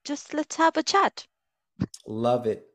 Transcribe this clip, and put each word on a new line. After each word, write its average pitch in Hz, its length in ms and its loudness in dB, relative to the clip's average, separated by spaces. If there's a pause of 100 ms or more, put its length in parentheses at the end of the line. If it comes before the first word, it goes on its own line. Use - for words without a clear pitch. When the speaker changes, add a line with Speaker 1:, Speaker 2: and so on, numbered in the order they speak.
Speaker 1:
just - 300 -10
let's 302 220 -6
have 320 220 2
a 311 60 2
chat. - 440 0 (800)
Speaker 2:
Love 117 400 0
it. 101 280 -2